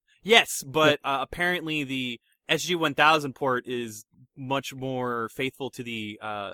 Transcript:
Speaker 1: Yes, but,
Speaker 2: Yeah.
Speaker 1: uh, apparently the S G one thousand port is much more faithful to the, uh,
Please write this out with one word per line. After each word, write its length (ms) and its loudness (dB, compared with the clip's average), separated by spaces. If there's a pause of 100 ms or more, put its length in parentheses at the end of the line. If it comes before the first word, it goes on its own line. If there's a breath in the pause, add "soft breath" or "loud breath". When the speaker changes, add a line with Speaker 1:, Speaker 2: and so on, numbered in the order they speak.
(220)
Speaker 1:
Yes, 440 4
but, 360 4
Speaker 2:
Yeah. 160 -2
Speaker 1:
uh, 40 -4
apparently 600 -2
the 360 -4 (280)
S 160 0
G 100 0
one 200 0
thousand 400 4
port 320 0
is 380 -6 (320)
much 380 -6
more 560 -4
faithful 400 -6
to 120 -12
the, 400 -8
uh, 320 -8